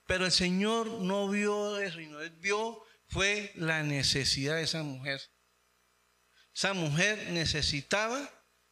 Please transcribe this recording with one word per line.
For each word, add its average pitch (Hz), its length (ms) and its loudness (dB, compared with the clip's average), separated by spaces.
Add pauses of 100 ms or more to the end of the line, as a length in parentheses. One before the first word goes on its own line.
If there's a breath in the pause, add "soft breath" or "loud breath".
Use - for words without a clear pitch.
Pero 185 200 4
el 165 60 2
Señor 208 560 2
no 202 400 0
vio 208 500 0
eso, 180 200 -4
sino 151 220 -12
Él 165 100 -8
vio 208 540 -2 (220 loud breath)
fue 202 480 0
la 160 300 0
necesidad 139 720 0
de 165 80 0
esa 160 180 -2
mujer. 139 400 -6 (1300 soft breath)
Esa 190 200 -2
mujer 180 580 0
necesitaba 175 1000 0 (440)